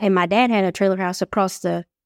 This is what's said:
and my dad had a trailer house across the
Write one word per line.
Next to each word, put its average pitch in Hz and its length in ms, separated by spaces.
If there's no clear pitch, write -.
and 196 160
my 180 100
dad 226 240
had 208 140
a 180 80
trailer 190 240
house 185 260
across 190 380
the 170 240